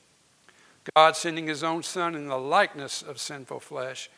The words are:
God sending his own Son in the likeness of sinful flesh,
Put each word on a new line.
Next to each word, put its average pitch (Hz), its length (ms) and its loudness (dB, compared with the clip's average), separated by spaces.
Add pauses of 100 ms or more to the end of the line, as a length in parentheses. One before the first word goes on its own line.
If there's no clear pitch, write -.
(960)
God 156 220 10
sending 160 300 -4
his 151 160 -4
own 165 200 -2
Son 170 320 -2
in 147 120 -8
the 135 100 -4
likeness 143 640 0
of 139 200 -14
sinful 139 400 -10
flesh, 131 580 -10